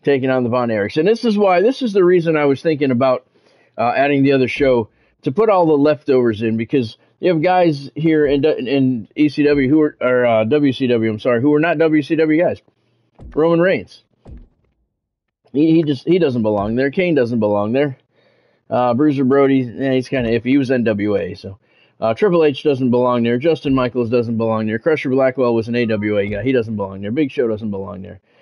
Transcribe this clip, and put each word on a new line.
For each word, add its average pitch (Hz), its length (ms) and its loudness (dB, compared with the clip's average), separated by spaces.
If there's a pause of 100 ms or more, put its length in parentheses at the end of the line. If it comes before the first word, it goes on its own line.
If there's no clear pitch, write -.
taking 135 260 0
on 131 140 0
the 120 60 -2
Von 120 200 -2
Erichs. 104 280 -2
And 160 100 0
this 233 180 0
is 214 120 0
why, 185 240 2
this 262 200 0
is 240 100 -4
the 190 140 4
reason 170 320 2
I 147 80 2
was 139 160 0
thinking 147 300 0
about, 127 340 0 (520)
uh, 117 180 0
adding 139 280 2
the 139 80 4
other 131 160 2
show, 127 420 0 (340)
to 143 80 -2
put 214 180 0
all 180 160 4
the 156 80 2
leftovers 131 720 0
in, 113 120 -2
because 113 420 -4 (220)
you 175 140 0
have 160 80 -2
guys 170 540 0
here 156 300 2
in, 139 200 0
in 131 720 -2
E 151 120 2
C 147 160 -2
W 143 240 2
who 156 140 2
are, 151 180 -2
or, 127 260 2
uh, 113 200 2
W 143 260 2
C 131 140 -4
W, 117 240 0
I'm 107 100 -4
sorry, 120 220 0
who 147 140 2
are 151 40 2
not 160 200 0
W 156 240 2
C - 120 -4
W 156 260 2
guys. 160 200 -2 (720)
Roman 165 260 2
Reigns. 170 440 -2 (1500)
He, 156 220 2
he 165 100 4
just, 143 240 -4
he 175 120 2
doesn't 127 240 -2
belong 107 320 -2
there. 135 160 -2
Kane 180 240 -2
doesn't 120 240 0
belong 104 340 0
there. 139 240 -2 (720)
Uh, 123 240 0
Bruiser 139 320 0
Brody, 135 360 2 (160)
eh, 135 180 -2
he's 131 120 -2
kinda 123 220 -4
iffy. 113 160 -2
He 131 140 2
was 127 100 -2
N 127 140 0
W 104 340 0
A, 87 160 -6
so. 95 240 -16 (420)
Uh, 110 140 0
Triple 175 320 2
H 143 180 -2
doesn't 131 280 0
belong 123 320 2
there. 120 160 0
Justin 151 340 0
Michaels 123 380 -2
doesn't 117 260 0
belong 110 300 -2
there. 110 100 -2
Crusher 147 320 -2
Blackwell 127 460 0
was 113 120 -2
an 120 80 -4
A 120 120 0
W 107 320 -2
A 101 100 0
guy. 104 140 -6
He 131 80 -2
doesn't 117 240 -2
belong 98 260 -8
there. 101 100 -6
Big 139 200 -2
Show 127 160 -2
doesn't 110 240 -6
belong 95 320 -10
there. 92 180 -18 (200)